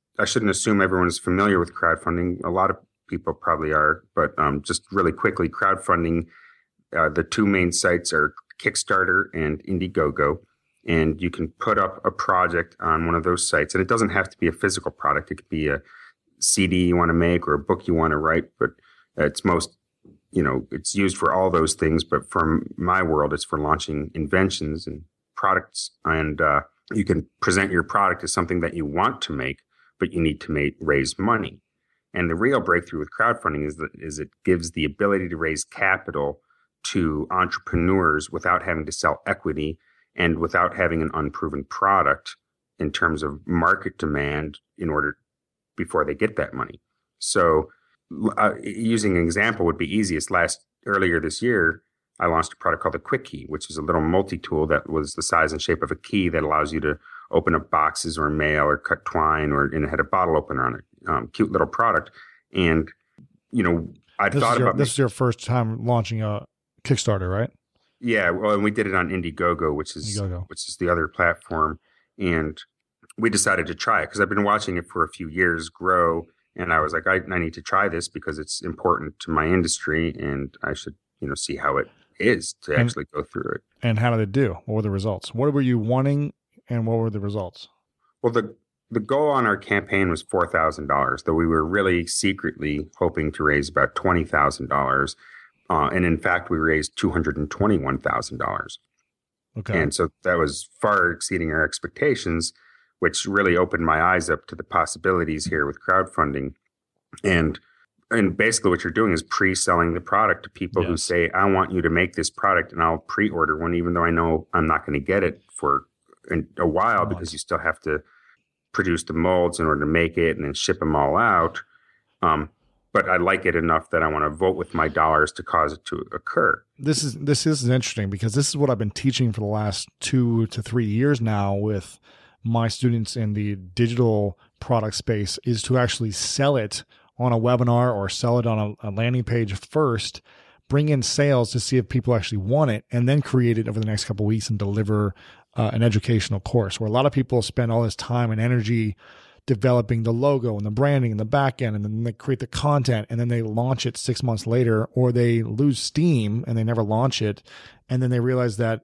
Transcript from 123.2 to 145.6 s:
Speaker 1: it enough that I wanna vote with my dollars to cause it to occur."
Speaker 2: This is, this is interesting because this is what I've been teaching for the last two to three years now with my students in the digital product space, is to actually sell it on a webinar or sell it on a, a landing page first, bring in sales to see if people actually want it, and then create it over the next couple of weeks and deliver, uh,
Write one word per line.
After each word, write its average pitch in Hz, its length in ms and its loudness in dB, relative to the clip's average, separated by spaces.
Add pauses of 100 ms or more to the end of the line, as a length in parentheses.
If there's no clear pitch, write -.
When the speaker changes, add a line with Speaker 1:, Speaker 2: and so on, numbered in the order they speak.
Speaker 1:
it 85 100 2
enough 80 320 2
that 82 140 2
I 80 60 2
wanna 76 200 0
vote 92 260 0
with - 200 -8
my 80 120 2
dollars 78 460 2
to - 100 -12
cause 76 300 0
it - 140 -14
to - 260 -8
occur." - 500 0 (160)
Speaker 2:
This 143 240 -2
is, 131 120 -4
this 143 320 -2
is 143 200 0
interesting 120 440 0
because 104 240 -4
this 143 160 2
is - 60 -6
what 139 120 2
I've 117 100 0
been 104 120 -2
teaching 127 420 0
for 110 80 -6
the 107 60 -4
last 104 420 -2 (100)
two 117 500 2
to - 140 -6
three 117 220 0
years 123 360 2
now 101 340 0
with 101 440 -2 (460)
my 117 240 2
students 117 480 0
in 107 160 0
the 104 220 -2
digital 107 840 0 (220)
product 110 360 0
space, 104 480 -2
is 113 180 0
to 131 160 2
actually 120 320 0
sell 139 460 0
it 107 280 -4 (320)
on 123 160 2
a 117 60 4
webinar 120 560 4
or 98 140 -2
sell 120 300 0
it 117 80 0
on 107 360 0
a, 107 60 -6
a - 20 -4
landing 117 320 0
page 113 320 -2
first, 120 640 -2 (480)
bring 147 200 2
in 139 140 2
sales 135 500 2
to 120 80 0
see - 160 0
if 123 120 2
people 123 260 0
actually 104 240 -2
want 127 320 2
it, 107 200 -4
and 120 180 2
then 143 140 4
create 120 360 2
it 113 100 -2
over 107 100 -4
the 110 80 0
next 107 200 -2
couple 104 200 -2
of - 20 2
weeks 110 220 0
and 104 80 0
deliver, 104 560 0 (400)
uh, 110 180 0